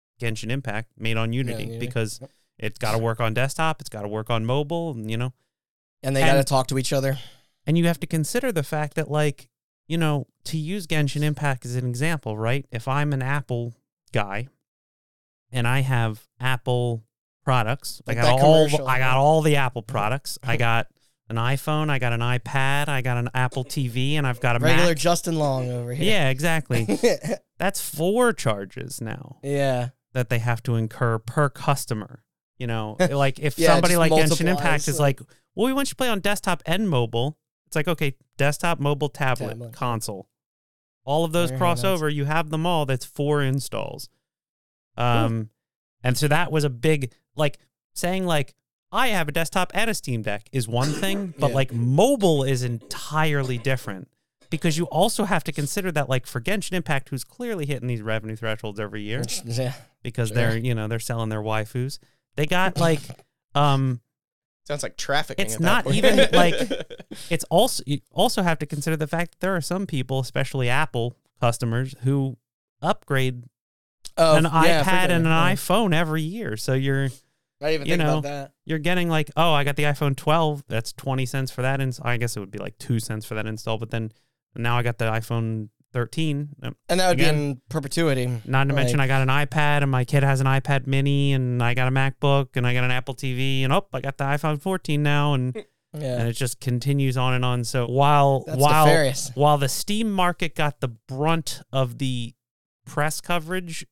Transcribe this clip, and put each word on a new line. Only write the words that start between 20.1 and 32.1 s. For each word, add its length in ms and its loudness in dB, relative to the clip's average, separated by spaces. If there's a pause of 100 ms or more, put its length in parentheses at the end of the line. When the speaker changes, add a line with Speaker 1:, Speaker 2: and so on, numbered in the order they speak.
Speaker 1:
I 140 0
Speaker 2:
<laughs> 0 -
Speaker 1:
got 300 2 (420)
an 80 -4
iPhone, 520 0
I 100 0
got 140 0
an 60 -2
iPad, 680 0
I 140 -2
got 160 -2
an 160 -2
Apple 300 -2
T 240 -4
V, 280 0
and 120 2
I've 120 -2
got 160 2
a 40 0
Speaker 2:
Regular 300 6
Speaker 1:
Mac. 80 0
Speaker 2:
Justin 420 0
Long 320 0
over 220 -6
here. 120 -2
Speaker 1:
Yeah, 240 4
exactly. 580 0 (400)
Speaker 2:
<laughs> 300 -8
Speaker 1:
That's 240 -2
four 520 0
charges 680 -6
now 420 -10
Speaker 2:
Yeah. 460 -2 (240)
Speaker 1:
that 160 -2
they 100 0
have 240 -2
to 120 0
incur 440 -2
per 300 -2
customer. 720 -6 (340)